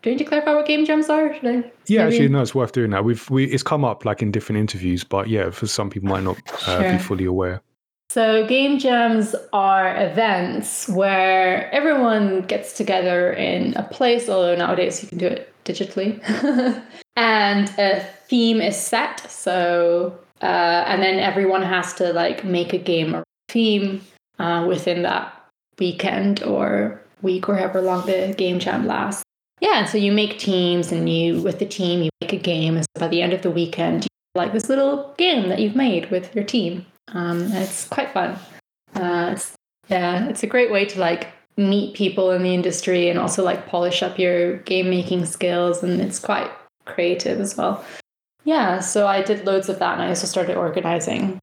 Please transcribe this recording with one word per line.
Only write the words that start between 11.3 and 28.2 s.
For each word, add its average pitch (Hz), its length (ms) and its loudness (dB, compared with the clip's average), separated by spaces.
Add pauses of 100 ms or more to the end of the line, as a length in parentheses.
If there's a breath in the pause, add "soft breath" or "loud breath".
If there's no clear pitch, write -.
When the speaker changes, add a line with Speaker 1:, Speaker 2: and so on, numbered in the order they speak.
Speaker 1:
everyone 226 680 2
gets 208 320 -4
together 180 580 2
in - 420 -2
a - 80 -2
place, 240 460 0
although 180 260 4
nowadays 175 480 0
you 196 60 -16
can 175 100 -8
do 180 80 0
it - 260 -4 (120)
digitally. 196 560 -4 (100)
<laughs> 247 640 0 (260 loud breath)
And 202 600 4
a 196 220 2 (280)
theme 226 320 4
is 202 160 0
set. - 540 -4
So, 175 840 0 (280)
uh, 175 440 2
and 190 160 0
then 190 160 2
everyone 190 440 0
has 180 320 -2
to, 175 180 0
like, 170 320 -2
make 175 300 -2
a 180 40 -2
game 165 380 -2
or 165 80 -8 (240)
theme, 202 540 0 (360)
uh, 170 300 0
within 180 340 0
that - 300 -2 (460)
weekend 196 640 0
or 202 580 -2 (220)
week 185 260 -2
or 202 80 0
however 190 240 -2
long 180 260 -2
the 190 300 -2